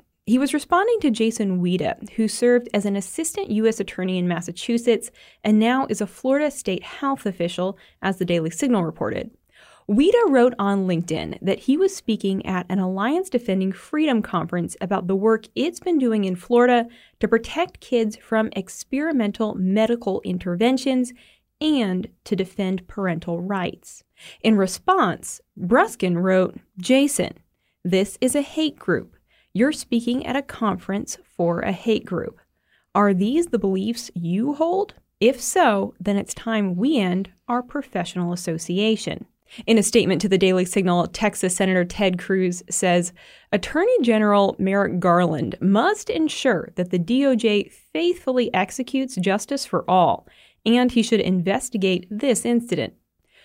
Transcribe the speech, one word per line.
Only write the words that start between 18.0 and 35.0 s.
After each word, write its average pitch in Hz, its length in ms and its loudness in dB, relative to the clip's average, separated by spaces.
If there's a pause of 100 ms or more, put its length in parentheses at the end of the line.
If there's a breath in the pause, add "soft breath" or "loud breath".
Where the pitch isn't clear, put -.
from 220 380 -2
experimental 233 1000 -2
medical 214 680 0
interventions 240 880 0 (480 soft breath)
and 233 480 0 (160)
to 208 120 -2
defend 185 500 -4
parental 170 540 -4
rights. - 640 -8 (380 loud breath)
In 220 140 4
response, 196 840 0 (180)
Bruskin 180 640 0
wrote, 185 340 2 (220)
"Jason, 262 540 2 (500)
this 190 380 0
is 254 160 0
a 294 60 0
hate 302 360 -4
group. - 380 -4 (360)
You're 254 200 2
speaking 240 540 -2
at 247 100 -2
a 285 60 -2
conference 202 840 -6
for 170 340 -2
a - 140 -2
hate 214 320 -2
group. - 340 -8 (560)
Are 202 180 4
these 233 340 0
the 247 120 -2
beliefs 196 560 -4
you 185 400 -2
hold? 339 400 -2 (240)